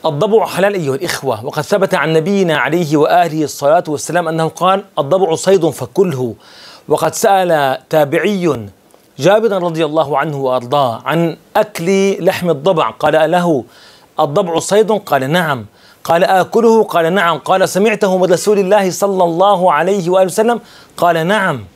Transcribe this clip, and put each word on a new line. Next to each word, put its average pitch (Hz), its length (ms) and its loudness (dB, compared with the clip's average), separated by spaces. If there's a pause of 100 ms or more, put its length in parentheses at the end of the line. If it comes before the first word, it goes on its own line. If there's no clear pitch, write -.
الضبع 185 400 0
حلال 196 280 -2
أيها 147 220 -4
الإخوة، 131 500 -6
وقد 143 180 -6
ثبت 190 320 0
عن 147 180 0
نبينا 165 440 0
عليه 151 400 0
وآله 156 460 2
الصلاة 147 440 0
والسلام 160 400 -4
أنه 160 200 -2
قال: 190 360 0 (160)
"الضبع 165 360 0
صيد 180 340 2
فكله". 127 680 -2 (520)
وقد 151 260 0
سأل 175 640 2 (120)
تابعي 156 800 0 (520)
جابر 196 440 2
رضي 160 220 -2
الله 147 320 -2
عنه 147 200 -4
وأرضاه 127 680 -2
عن 160 320 -2 (180)
أكل 196 720 0
لحم 180 240 -2
الضبع، 151 400 0
قال 156 420 0
له: 170 320 0 (560)
"الضبع 165 400 -2
صيد؟" 208 320 0
قال: 143 400 -2
"نعم". 156 340 -2 (380)
قال: 170 200 2
"آكله؟" 208 600 2
قال: 170 300 0
"نعم". 170 240 0
قال: 165 320 0
"سمعته 202 480 0
من 185 160 2
رسول 196 260 0
الله 196 320 2
صلى 190 320 0
الله 180 480 2
عليه 175 380 0
وآله 190 160 4
وسلم؟" 220 340 0 (380)
قال: 170 300 0
"نعم". 180 380 -2 (100)